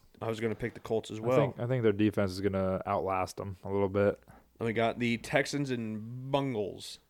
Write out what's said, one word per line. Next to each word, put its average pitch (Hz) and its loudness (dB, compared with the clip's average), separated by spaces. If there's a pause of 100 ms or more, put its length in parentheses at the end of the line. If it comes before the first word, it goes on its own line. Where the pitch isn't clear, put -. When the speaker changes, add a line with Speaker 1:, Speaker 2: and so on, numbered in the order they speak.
(220)
Speaker 1:
I 113 -4
was 110 -2
gonna 110 -2
pick 117 -6
the - -14
Colts - -2
as 107 -8
Speaker 2:
I 110 -8
Speaker 1:
well. 123 2
Speaker 2:
think, 135 2
I 120 -2
think 123 0
their 110 6
defense 101 4
is 95 -6
gonna 95 0
outlast 92 -2
them 98 -8
a 98 -8
little 98 2
bit. 101 4 (400)
Speaker 1:
Then 113 -2
we 113 -2
got 113 2
the 117 2
Texans 143 0
and 117 -6
Bungles. 127 -4 (100)